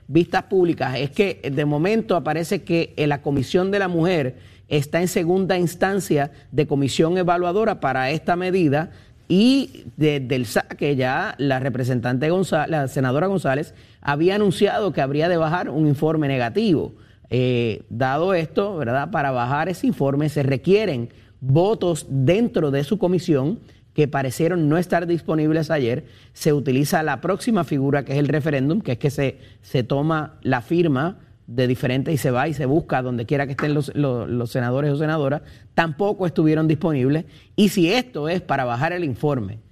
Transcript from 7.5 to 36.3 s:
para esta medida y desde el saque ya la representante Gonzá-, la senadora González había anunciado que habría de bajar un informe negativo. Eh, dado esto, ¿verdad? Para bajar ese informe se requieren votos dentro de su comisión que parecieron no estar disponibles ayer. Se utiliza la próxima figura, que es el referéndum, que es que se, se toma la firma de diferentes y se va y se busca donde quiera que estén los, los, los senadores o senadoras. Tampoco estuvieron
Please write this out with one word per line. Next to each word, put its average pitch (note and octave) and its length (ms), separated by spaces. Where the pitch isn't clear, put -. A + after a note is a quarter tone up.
para C3 320
esta D#3+ 240
medida F3 560
y B3 580
desde C#3+ 380
el B2+ 100
saque D3 500
ya C3+ 420
la C3+ 220
representante B2+ 720
Gonzá-, E3+ 380
la D3 200
senadora C3+ 400
González D#3 460
había D#3+ 340
anunciado G3+ 580
que D#3 80
habría D3 280
de F3 80
bajar D#3+ 320
un D3+ 180
informe D3+ 400
negativo. C3 640
Eh, B2 600
dado C3+ 440
esto, F#3+ 440
¿verdad? C#3 340
Para C#3+ 200
bajar C3 360
ese F#3 200
informe D3 420
se D3 140
requieren C#3 680
votos E3+ 680
dentro D#3+ 600
de C#3 140
su F#3+ 160
comisión F3 600
que D3+ 140
parecieron D3+ 640
no D#3 80
estar F3 280
disponibles D#3+ 640
ayer. C#3 360
Se - 180
utiliza C#3+ 520
la C#3+ 180
próxima F#3+ 420
figura, C#3 400
que C#3 100
es C#3 40
el D3 100
referéndum, D3+ 540
que C3 120
es A2+ 40
que C#3+ 140
se, C#3 260
se B2+ 220
toma D3+ 580
la B2 200
firma E3 580
de B2 220
diferentes C3 460
y C#3+ 40
se C#3 140
va B2+ 160
y D#3+ 60
se C#3 120
busca C#3 360
donde B2 240
quiera C#3 200
que C3 60
estén D3 220
los, D3 220
los, B2+ 340
los A#2 200
senadores C3 420
o C#3+ 60
senadoras. D3+ 440
Tampoco F#3+ 500
estuvieron D#3 420